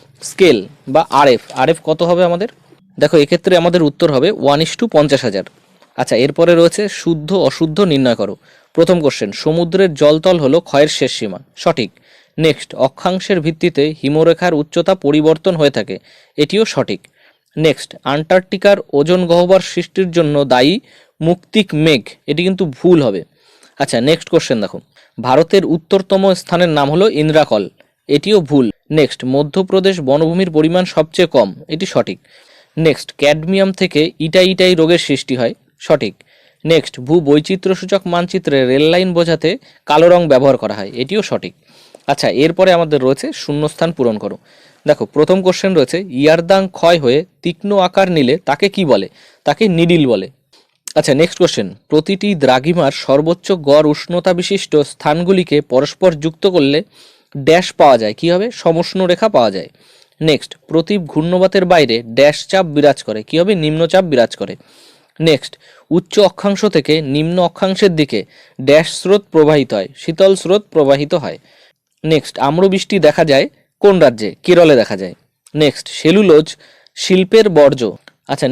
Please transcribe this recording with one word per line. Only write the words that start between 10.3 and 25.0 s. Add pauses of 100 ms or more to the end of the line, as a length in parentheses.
হলো (100)
ক্ষয়ের
শেষ
সীমা, (240)
সঠিক। (480)
নেক্সট, (180)
অক্ষাংশের
ভিত্তিতে (180)
হিমরেখার
উচ্চতা (120)
পরিবর্তন
হয়ে
থাকে, (420)
এটিও (100)
সঠিক। (560)
নেক্সট, (240)
আন্টার্কটিকার (220)
ওজন (100)
গহ্বর (100)
সৃষ্টির
জন্য (180)
দায়ী (480)
মুক্তিক (180)
মেঘ, (260)
এটি
কিন্তু (160)
ভুল
হবে। (560)
আচ্ছা, (120)
নেক্সট
কোশ্চেন
দেখো, (400)